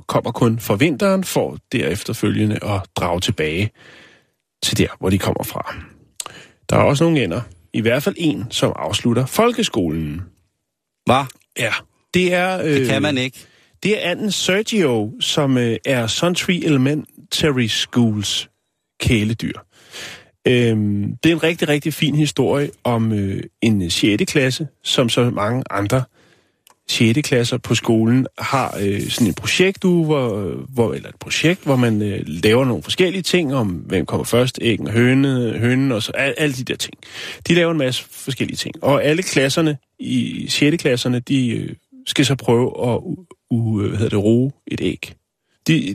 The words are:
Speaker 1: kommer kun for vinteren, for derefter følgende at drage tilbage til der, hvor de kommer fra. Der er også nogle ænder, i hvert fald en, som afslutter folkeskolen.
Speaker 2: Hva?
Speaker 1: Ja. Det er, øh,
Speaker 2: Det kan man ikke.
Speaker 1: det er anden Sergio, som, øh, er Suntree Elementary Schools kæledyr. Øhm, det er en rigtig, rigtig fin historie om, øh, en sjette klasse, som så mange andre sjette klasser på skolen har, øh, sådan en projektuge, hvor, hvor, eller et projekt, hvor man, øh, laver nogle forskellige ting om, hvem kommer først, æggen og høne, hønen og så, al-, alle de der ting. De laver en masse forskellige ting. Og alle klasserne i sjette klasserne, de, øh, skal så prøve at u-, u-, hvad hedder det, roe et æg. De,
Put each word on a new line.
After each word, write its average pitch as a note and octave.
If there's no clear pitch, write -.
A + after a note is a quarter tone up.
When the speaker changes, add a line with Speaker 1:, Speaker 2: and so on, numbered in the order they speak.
Speaker 1:
kommer A#2
kun A2+
for A2
vinteren, G#2
for D2
derefter G2
følgende G#2+
at G2+
drage F2
tilbage E2+
til -
der, -
hvor F#2+
de F#2+
kommer -
fra. -
Der -
er -
også C#3
nogle E3
ænder, F#2+
i B2
hvert A#2
fald G3
en, D#3
som -
afslutter A#2
folkeskolen. F2+
Speaker 2:
Hva? C3+
Speaker 1:
Ja. A2+
Det F3+
er, F#3
øh, D#3+
Speaker 2:
Det C3+
kan C3+
man C#3+
ikke. B2+
Speaker 1:
det G3+
er F3
anden F#3
Sergio, F3
som, C3+
øh, A#2
er B2
Suntree F3
Elementary C#3
Schools G#2+
kæledyr. A2+
Øhm, A2
det D#3+
er -
en D#3
rigtig, E3
rigtig D3
fin D#3
historie C#3+
om, A2+
øh, F#2+
en G2+
sjette G#2
klasse, C3+
som B2
så B2
mange A#2
andre G#2
sjette A#2
klasser A#2+
på -
skolen A#2
har, A#2
øh, G2+
sådan G#2
en -
projektuge, F#3
hvor, A2
hvor, A#2
eller -
et -
projekt, -
hvor C#3
man, A2+
øh, G2+
laver G#2+
nogle G#2+
forskellige F#3
ting D#3
om, A#2
hvem F2+
kommer -
først, B2+
æggen G#2+
og G#2+
høne, B2
hønen B2+
og A2
så, -
al-, C3
alle D3
de B2+
der -
ting. -
De E3+
laver E3+
en D#3+
masse B2+
forskellige -
ting. -
Og C3
alle D#3+
klasserne D3
i B2
sjette D3
klasserne, B2
de, C3
øh, A2
skal -
så C#3
prøve A#2+
at -
u-, F3+
u-, A2
hvad -
hedder A2
det, G2+
roe A#2+
et -
æg. -
De, D3+